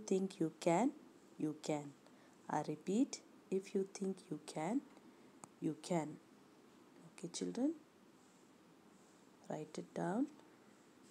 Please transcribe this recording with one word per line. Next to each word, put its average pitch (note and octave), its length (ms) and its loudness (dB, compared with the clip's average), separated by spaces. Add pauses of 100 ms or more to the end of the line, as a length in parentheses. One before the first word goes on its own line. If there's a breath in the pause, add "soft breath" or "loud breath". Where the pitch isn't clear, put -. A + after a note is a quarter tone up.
think F#3+ 320 2
you D#3+ 200 4
can, F#3 300 6 (480)
you D3+ 240 -2
can. D3 300 -2 (580 soft breath)
I D3+ 180 0
repeat, F3+ 520 2 (320)
if F#3+ 240 -2
you F#3+ 180 4
think F#3+ 240 -2 (140)
you D3+ 160 -2
can, F#3 340 0 (800 loud breath)
you D#3 220 0
can. D#3 320 0 (960)
Okay, - 160 -10
children? G#3+ 480 0 (1700)
Write D#3 300 -6
it F3 160 -10
down. F3 320 2 (840)